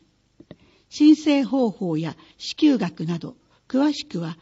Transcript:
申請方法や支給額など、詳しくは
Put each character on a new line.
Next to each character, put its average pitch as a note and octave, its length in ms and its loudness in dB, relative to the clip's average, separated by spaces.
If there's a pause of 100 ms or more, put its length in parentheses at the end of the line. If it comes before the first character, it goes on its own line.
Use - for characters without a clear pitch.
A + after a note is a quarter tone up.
(880)
申 D4+ 260 6
請 C#4+ 280 0
方 A#3 280 0
法 E3+ 260 -4
や D#3+ 180 -6 (220)
支 - 180 -14
給 D4 220 2
額 E3+ 280 -6
な E3 140 -6
ど、 - 160 -14 (320)
詳 C#4+ 260 0
し - 120 -12
く F#3 140 -10
は E3 220 -8